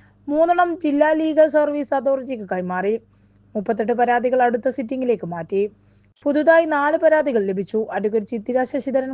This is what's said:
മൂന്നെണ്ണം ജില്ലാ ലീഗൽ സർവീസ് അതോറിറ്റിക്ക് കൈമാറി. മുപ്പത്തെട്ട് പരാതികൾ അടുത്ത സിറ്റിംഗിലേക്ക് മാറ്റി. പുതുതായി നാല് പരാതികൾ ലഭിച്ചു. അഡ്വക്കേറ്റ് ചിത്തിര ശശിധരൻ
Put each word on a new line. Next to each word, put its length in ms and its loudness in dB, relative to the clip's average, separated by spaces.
മൂന്നെണ്ണം 400 2
ജില്ലാ 340 2
ലീഗൽ 280 4
സർവീസ് 420 -2
അതോറിറ്റിക്ക് 540 -4
കൈമാറി. 420 -2
മുപ്പത്തെട്ട് 460 -2
പരാതികൾ 460 2
അടുത്ത 200 0
സിറ്റിംഗിലേക്ക് 560 -2
മാറ്റി. 260 -4
പുതുതായി 500 4
നാല് 280 0
പരാതികൾ 480 2
ലഭിച്ചു. 300 -4
അഡ്വക്കേറ്റ് 360 -2
ചിത്തിര 380 -2
ശശിധരൻ 440 -4